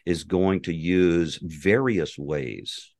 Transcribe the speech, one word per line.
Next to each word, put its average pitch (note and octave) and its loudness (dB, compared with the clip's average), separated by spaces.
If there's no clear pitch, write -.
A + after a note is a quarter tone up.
is E2+ 0
going F#2 2
to F2 -4
use E2+ 2
various F#2 0
ways, C#2 -8